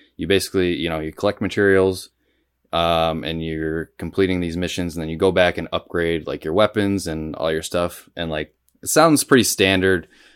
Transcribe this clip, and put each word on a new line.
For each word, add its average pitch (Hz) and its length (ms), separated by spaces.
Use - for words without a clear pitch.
You 85 100
basically, 90 480
you 82 140
know, 80 120
you 80 120
collect - 280
materials, 95 680
um, 82 520
and 82 200
you're 80 420
completing 90 420
these 85 160
missions, 87 380
and 85 80
then 80 60
you 80 80
go 92 160
back 87 260
and 82 140
upgrade, 82 540
like, 73 180
your 80 100
weapons 98 520
and 78 300
all 82 140
your 80 120
stuff. - 540
And, 85 140
like, 78 240
it - 60
sounds 156 360
pretty 123 200
standard. 95 640